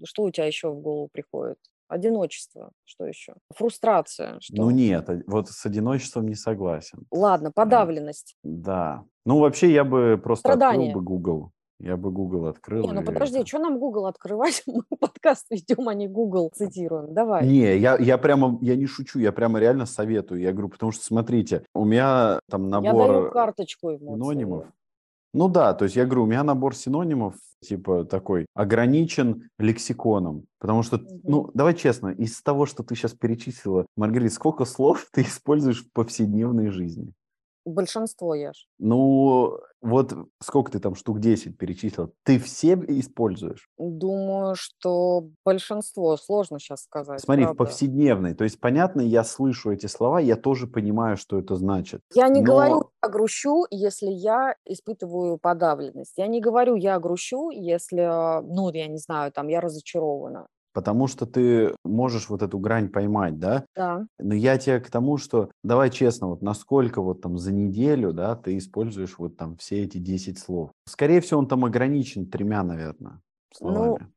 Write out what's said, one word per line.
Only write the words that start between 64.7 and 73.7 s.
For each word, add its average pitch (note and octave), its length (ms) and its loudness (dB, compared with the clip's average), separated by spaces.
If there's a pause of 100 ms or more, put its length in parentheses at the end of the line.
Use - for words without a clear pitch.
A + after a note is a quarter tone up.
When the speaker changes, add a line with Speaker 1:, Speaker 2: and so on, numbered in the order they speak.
Speaker 2:
к - 100 -14
тому, C3+ 280 0
что, G#2+ 320 -2 (120)
давай B2 280 4
честно, A#2 380 0
вот E2+ 140 -8
насколько G#2+ 600 0
вот F#2 200 -4
там F2 160 -6
за F#2 140 -4
неделю, G#2 600 0
да, F#2+ 240 -4
ты F3 220 -4
используешь G2 600 -8
вот E2+ 180 -10
там E2 220 -12
все G2+ 260 -6
эти F#2 140 -8
десять F#2 420 -6
слов? E2+ 320 -8 (160)
Скорее E3 340 2
всего, D#3 180 0
он B2+ 80 0
там B2+ 160 2
ограничен B2 640 0
тремя, G2+ 340 -2
наверное, D#2+ 580 -10 (380)
Speaker 1:
Ну, G#3+ 400 -2